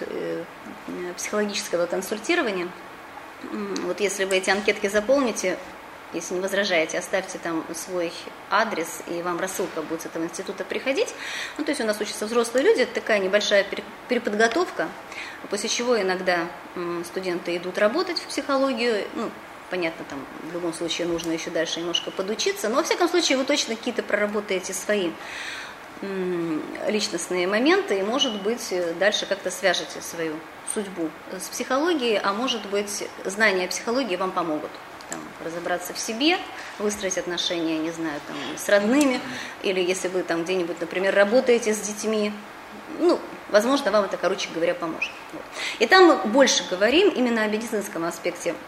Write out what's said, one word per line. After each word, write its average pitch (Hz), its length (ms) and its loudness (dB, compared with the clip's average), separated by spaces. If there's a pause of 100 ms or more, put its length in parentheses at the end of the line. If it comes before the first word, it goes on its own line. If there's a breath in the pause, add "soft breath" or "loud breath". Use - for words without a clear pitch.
э, 165 420 -4 (720)
психологического 202 720 0
консультирования. 190 840 0 (840)
М, 196 220 -4 (120)
вот 175 140 -2
если 190 240 0
вы 190 140 2
эти 190 120 2
анкетки 202 380 2
заполните, 214 680 2 (580)
если 165 200 -4
не 180 60 0
возражаете, 190 580 2
оставьте 190 400 -2
там 165 260 -2 (100)
свой 175 380 -4 (380)
адрес, 190 580 0
и 170 140 -4
вам 175 180 -2
рассылка 185 420 -2
будет 160 200 -4
с - 40 -10
этого 165 180 -4
института 190 400 -6
приходить. 269 440 0 (500 loud breath)
Ну, 294 60 -4
то 311 80 0
есть - 80 -2
у 233 40 0
нас 214 160 0
учатся 214 260 -4
взрослые 233 380 2
люди, 381 180 6
это - 120 0
такая 214 240 2
небольшая 196 460 4
пере-, - 180 -6 (260)
переподготовка, 214 800 2 (600 loud breath)
после 208 180 -2
чего 240 320 2
иногда, 180 460 2 (300)
м, 175 280 -4
студенты 175 520 -2
идут 180 220 -4
работать 320 420 2
в - 60 -8
психологию. 254 800 2 (100)
Ну, 220 160 -2 (400)
понятно, 165 380 -2
там 135 160 -8 (240)
в 170 40 -8
любом 175 200 -2
случае 170 360 -2
нужно 165 240 -2
ещё 165 180 -4
дальше 170 300 -2
немножко 170 320 -4
подучиться, 214 560 -2
но 233 80 0
во 320 80 6
всяком 359 240 2
случае 320 300 4
вы 269 60 2
точно 285 300 0
какие-то 214 300 -2
проработаете 202 680 0
свои, 196 380 0 (920 loud breath)
м, 180 600 -2 (260)
личностные 185 600 0
моменты, 247 500 4
и, 190 40 0
может 220 400 0
быть, 233 280 -2
э, 175 300 0
дальше 202 260 2
как-то 190 240 -2
свяжете 175 500 0
свою 160 340 -6 (380)
судьбу 185 380 -2 (220)
с 185 160 -8
психологией, 262 760 2
а 196 100 2
может 226 340 -2
быть, 202 380 -2 (200)
знания 196 440 4
психологии 233 480 0
вам 185 160 -2
помогут 156 380 -2 (400)
там 156 100 -8 (240)
разобраться 175 480 -4
в - 60 -8
себе, 294 400 2 (400 loud breath)
выстроить 202 400 -2
отношения, 170 600 -2
не 160 120 -2
знаю, 160 360 -4
там, 156 100 -8 (200)
с - 120 -6
родными, 247 520 6 (420 loud breath)
или 185 180 2
если 180 280 0
вы 180 140 0
там 170 220 -2
где-нибудь, 170 360 -2
например, 190 340 0
работаете 220 600 6
с 208 60 -2
детьми, 208 520 -2 (640)
ну, 339 200 6 (320)
возможно, 233 400 4
вам 208 140 4
это, - 120 -2
короче 190 380 0
говоря, 170 200 2
поможет. - 380 -4 (200)
Вот. - 100 -10 (360 loud breath)
И - 80 4
там 370 200 12
мы 294 180 10
больше 240 460 6
говорим 247 400 6
именно 233 320 4
о 214 60 2
медицинском 208 560 -2
аспекте 170 500 -2 (140)